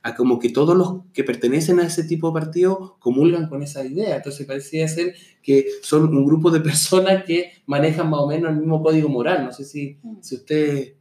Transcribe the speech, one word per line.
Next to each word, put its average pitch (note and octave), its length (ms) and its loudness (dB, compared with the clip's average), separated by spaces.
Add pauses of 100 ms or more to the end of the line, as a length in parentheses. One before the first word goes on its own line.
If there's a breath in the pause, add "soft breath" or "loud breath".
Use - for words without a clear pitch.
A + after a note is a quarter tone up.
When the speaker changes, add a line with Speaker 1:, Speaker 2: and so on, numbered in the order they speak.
Speaker 1:
a A2 140 -8
como B2 240 2
que A#2+ 80 0
todos D3 300 2
los F3+ 240 0 (120)
que - 120 -4
pertenecen D#3 560 0
a E3+ 60 2
ese E3 180 -4
tipo E3 260 -4
de D#3+ 80 -4
partido F3+ 600 -2
comulgan D#3 500 2
con D3 120 -8
esa C#3+ 220 -10
idea. D#3 320 -4
Entonces C#3 320 -10
parecía D3 400 -6
ser E3+ 260 -4 (280 soft breath)
que C#3 260 4 (140)
son D#3 220 4 (120)
un C#3 100 4
grupo D#3+ 240 4
de D#3+ 120 4
personas F#3 640 2
que F3 260 -2 (140 soft breath)
manejan D#3 440 0
más D3 120 0
o C#3+ 60 0
menos D#3+ 240 -2
el D3+ 80 -2
mismo D#3 220 0
código D#3 280 2
moral. C3+ 340 0
No B2 80 -8
sé C#3 140 -16
si, C#3+ 360 -12
Speaker 2:
Mm. A3+ 200 -18
Speaker 1:
si - 140 -12
ustedes D3 640 -2